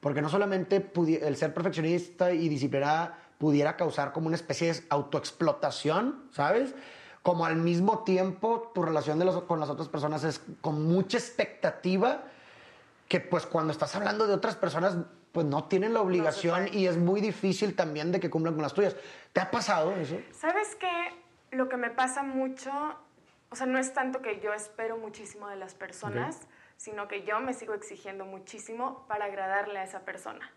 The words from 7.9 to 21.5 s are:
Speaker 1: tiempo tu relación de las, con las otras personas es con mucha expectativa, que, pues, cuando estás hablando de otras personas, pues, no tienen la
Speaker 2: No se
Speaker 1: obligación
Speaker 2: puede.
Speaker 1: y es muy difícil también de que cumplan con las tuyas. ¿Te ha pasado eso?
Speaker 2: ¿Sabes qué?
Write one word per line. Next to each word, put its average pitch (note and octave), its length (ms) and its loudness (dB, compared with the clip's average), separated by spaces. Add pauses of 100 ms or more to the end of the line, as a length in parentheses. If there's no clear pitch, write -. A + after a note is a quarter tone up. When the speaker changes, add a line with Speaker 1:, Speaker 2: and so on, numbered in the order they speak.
Speaker 1:
tiempo F#3+ 720 2
tu F3+ 80 2
relación D#3 360 2
de F3+ 60 4
las, F#3 100 4
con F3 240 0
las D3 100 -2
otras D3+ 200 -4
personas D3 340 -2
es D#3 180 -2 (200)
con D3+ 240 0
mucha F#3 320 4
expectativa, G3 1040 0 (840)
que, F3+ 120 2
pues, - 260 0
cuando D#3 280 0
estás D3+ 220 -2
hablando G#3 320 2
de G3+ 60 6
otras G3 220 2
personas, F3 400 2 (360)
pues, E3 140 2
no D3 200 0
tienen G3+ 280 2
la A3+ 60 4
Speaker 2:
No G#3+ 60 4
se - 20 0
Speaker 1:
obligación E3+ 580 2
Speaker 2:
puede. G#3 120 -4
Speaker 1:
y F#3 100 4
es F3 100 2
muy F3+ 240 4
difícil G3 540 0
también D#3 360 -2
de F#3 80 2
que F3 100 -2
cumplan D#3+ 240 0
con D3+ 100 -2
las C#3 100 -2
tuyas. G3 220 2 (380)
¿Te F3+ 80 4
ha F#3 100 -2
pasado F#3 440 2
eso? D#3+ 220 -4 (140)
Speaker 2:
¿Sabes G4 440 -2
qué? F4 380 -4 (380)